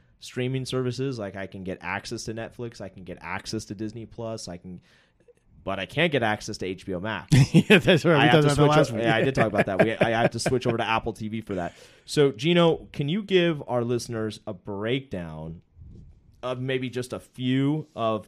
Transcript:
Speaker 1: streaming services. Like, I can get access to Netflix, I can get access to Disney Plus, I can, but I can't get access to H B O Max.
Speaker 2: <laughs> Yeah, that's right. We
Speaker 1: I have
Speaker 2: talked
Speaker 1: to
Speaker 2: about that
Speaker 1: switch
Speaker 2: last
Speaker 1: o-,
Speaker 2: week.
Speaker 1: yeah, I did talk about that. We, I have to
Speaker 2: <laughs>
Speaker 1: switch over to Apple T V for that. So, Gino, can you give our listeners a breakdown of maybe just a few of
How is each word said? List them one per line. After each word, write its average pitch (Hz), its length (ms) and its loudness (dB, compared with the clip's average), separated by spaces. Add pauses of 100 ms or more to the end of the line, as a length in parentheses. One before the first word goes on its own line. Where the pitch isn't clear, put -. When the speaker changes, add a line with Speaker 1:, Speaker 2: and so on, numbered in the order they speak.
(200)
Speaker 1:
streaming 127 460 -4
services. 127 540 -4
Like, 98 160 -8
I 98 120 -8
can 95 160 -14
get 92 180 -8
access 98 440 -6
to 113 80 -8
Netflix, 113 460 -12
I 98 100 -14
can 92 140 -20
get 87 180 -14
access 98 440 -8
to 104 100 -12
Disney 110 300 -10
Plus, 113 420 -10
I 90 100 -12
can, 180 220 -16 (840)
but 95 140 -4
I 95 60 -6
can't 160 260 0
get 131 120 0
access 107 360 -2
to 98 60 -8
H 92 200 -8
B 95 80 -6
O 87 60 -4
Max. 104 320 -6
Speaker 2:
<laughs> 135 220 6
Yeah, 190 260 8
that's 156 260 4
right. 165 120 6
We 117 60 6
Speaker 1:
I - 40 6
have 147 160 6
Speaker 2:
talked 143 120 4
Speaker 1:
to 147 80 6
Speaker 2:
about 151 120 6
that 151 100 6
Speaker 1:
switch - 20 2
Speaker 2:
last 135 40 -8
Speaker 1:
o-, 113 40 -4
Speaker 2:
week. 110 80 -2
Speaker 1:
yeah, 113 120 2
I 113 60 2
did 135 140 0
talk - 120 2
about 101 200 2
that. 98 160 2
We, 110 100 2
I 110 160 0 (120)
have 117 100 2
to 117 80 -6
Speaker 2:
<laughs> - 80 -4
Speaker 1:
switch 123 180 0
over 117 120 0
to 113 80 -2
Apple 110 280 0
T 107 140 -8
V 110 140 -6
for 101 140 -8
that. 85 180 -4 (320)
So, 143 260 4
Gino, 160 600 2
can 143 160 -4
you 196 120 -2
give 170 460 2
our 123 160 0
listeners 113 640 -4
a 110 60 -8
breakdown 90 1080 -6 (800)
of 127 200 -6
maybe 131 280 -2
just 123 240 -6
a 98 60 -8
few 135 760 -2
of 110 320 -2